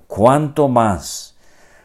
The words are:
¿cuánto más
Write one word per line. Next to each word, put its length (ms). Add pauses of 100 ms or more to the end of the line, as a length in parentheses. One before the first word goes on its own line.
¿cuánto 600
más 680 (520)